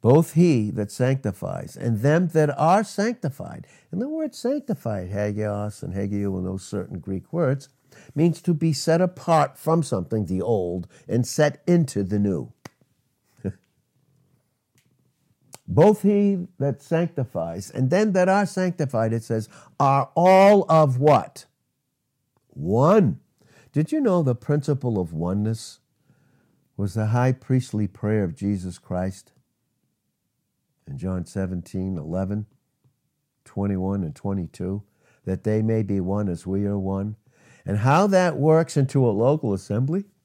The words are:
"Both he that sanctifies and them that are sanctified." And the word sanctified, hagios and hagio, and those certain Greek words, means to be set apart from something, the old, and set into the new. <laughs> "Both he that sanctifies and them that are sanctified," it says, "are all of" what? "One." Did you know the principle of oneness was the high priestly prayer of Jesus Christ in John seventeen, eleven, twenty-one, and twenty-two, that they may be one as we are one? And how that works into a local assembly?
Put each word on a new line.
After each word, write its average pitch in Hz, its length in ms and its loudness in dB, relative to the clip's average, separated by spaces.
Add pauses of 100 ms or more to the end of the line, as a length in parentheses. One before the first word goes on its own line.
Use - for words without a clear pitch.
"Both 143 320 4
he 143 380 4
that 107 180 -6
sanctifies 123 840 -4
and 113 260 -4
them 160 280 2
that 151 300 2
are 185 260 2
sanctified." 202 800 -8 (240)
And 180 100 -6
the 262 100 -6
word 311 240 -6
sanctified, 120 760 -6
hagios 104 720 -4
and 90 120 -10
hagio, 101 420 -4
and 92 100 -6
those 95 200 -8
certain 95 320 -8
Greek 95 340 -10
words, 143 380 -2 (440)
means 160 260 0
to 175 140 0
be 165 180 0
set 160 280 0
apart 170 580 0
from 165 240 0
something, 107 420 -4
the 90 160 -4
old, 90 460 -2 (220)
and 120 180 0
set 151 400 0
into 165 380 2
the 101 160 -2
new. 87 320 -2 (920)
<laughs> 95 80 -6 (2250)
"Both 185 360 4
he 202 440 2 (120)
that 139 220 -4
sanctifies 113 880 -4
and 131 220 -2
them 202 220 2
that 180 160 2
are 196 180 2
sanctified," 143 680 -2
it 113 120 -4
says, 110 240 -4 (300)
"are 139 360 2
all 190 560 8
of" 151 280 6
what? 139 480 2 (1000)
"One." 131 720 2 (520)
Did 156 200 -2
you 311 80 0
know 185 220 2
the 127 120 2
principle 135 640 -2
of 85 140 -4
oneness 101 680 -4 (960)
was 98 180 -6
the 107 120 -2
high 123 260 2
priestly 123 540 -2
prayer 107 380 -2
of 85 100 -6
Jesus 95 440 -6
Christ 92 540 -8 (1500)
in 69 100 -12
John 92 280 -6
seventeen, 92 760 -6
eleven, 95 480 -4 (960)
twenty-one, 98 600 -4
and 78 100 -8
twenty-two, 98 680 -6 (420)
that 92 200 -6
they 110 160 0
may 110 220 0
be 98 180 -2
one 98 280 -2
as 87 180 -6
we 98 200 -2
are 101 120 -2
one? 98 380 -6 (500)
And 104 120 -2
how 143 300 4
that 185 300 2
works 156 380 2
into 135 300 2
a 113 60 2
local 120 400 0
assembly? 135 540 -4 (180)